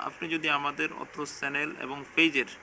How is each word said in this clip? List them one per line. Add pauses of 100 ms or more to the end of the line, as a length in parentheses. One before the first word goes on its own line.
আপনি
যদি
আমাদের
অত্র (120)
চ্যানেল
এবং (100)
পেজের (180)